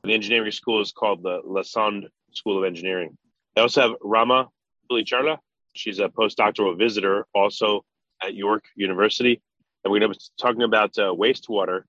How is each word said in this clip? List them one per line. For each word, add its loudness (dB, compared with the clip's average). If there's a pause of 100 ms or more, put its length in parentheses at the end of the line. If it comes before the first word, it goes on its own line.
The 0
engineering 0
school -2
is -4
called -2
the -4
Lasand -4 (240)
School -4
of -2
Engineering. -6 (380)
I 4
also 4
have 4 (100)
Rama 2 (420)
Pulicharla. -2 (340)
She's -8
a 0
postdoctoral 0
visitor 0
also 0 (360)
at -8
York -2 (100)
University. 0 (440)
And 0
we're 4
gonna 2
be -12 (180)
talking 0
about, 2
uh, 0
wastewater -2